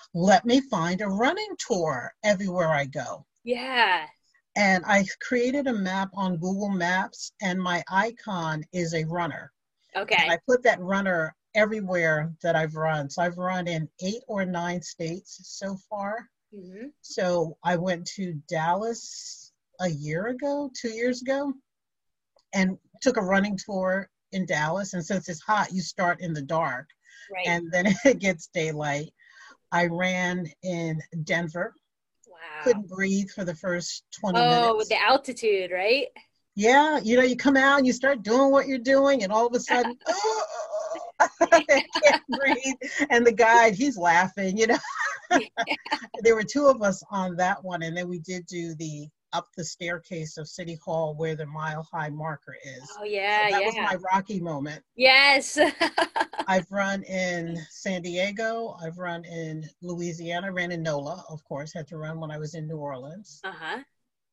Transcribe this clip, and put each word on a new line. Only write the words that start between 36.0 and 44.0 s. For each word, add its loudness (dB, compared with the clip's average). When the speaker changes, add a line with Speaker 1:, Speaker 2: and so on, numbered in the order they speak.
Speaker 1:
Yeah, 6
you 2
know, 8
you 2
come 4
out 6
and 4
you 4
start 0
doing 4
what 6
you're -2
doing, 4
and -2
all 4
of 0
a 0
sudden, 2
Speaker 2:
<laughs> -6
Speaker 1:
<laughs> -4
I 6
can't 4
breathe. 0
And 6
the 10
guide, 8
he's 0
laughing, 2